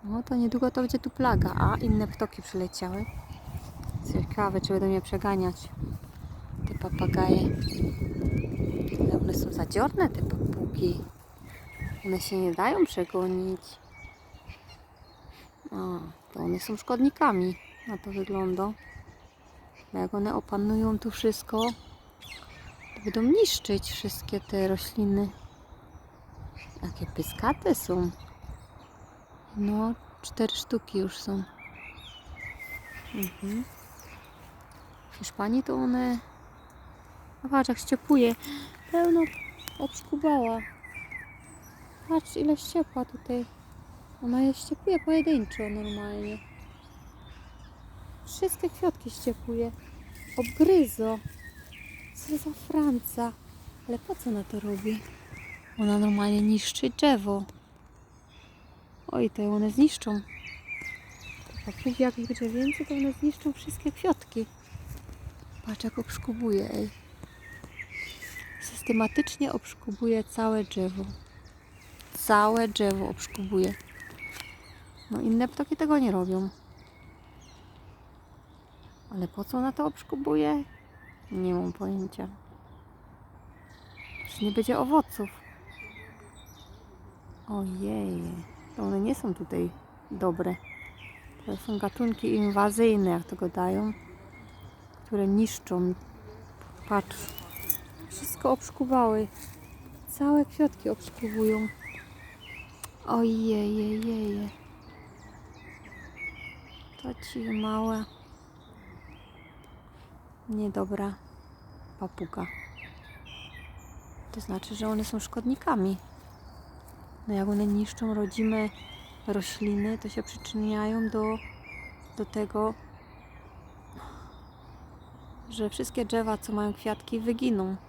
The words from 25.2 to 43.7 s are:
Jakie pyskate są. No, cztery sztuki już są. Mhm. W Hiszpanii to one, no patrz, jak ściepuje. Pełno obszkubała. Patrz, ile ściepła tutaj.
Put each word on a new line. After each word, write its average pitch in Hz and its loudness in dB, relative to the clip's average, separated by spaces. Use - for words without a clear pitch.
Jakie - -6
pyskate - 0
są. 180 2
No, 214 2
cztery - 0
sztuki - -2
już 190 0
są. 196 -2
Mhm. 202 -2
W - -18
Hiszpanii 220 0
to 262 0
one, 247 2
no 262 -6
patrz, 269 4
jak 240 2
ściepuje. 247 6
Pełno 339 8
obszkubała. 277 2
Patrz, 320 2
ile 294 4
ściepła 285 -2
tutaj. 247 -4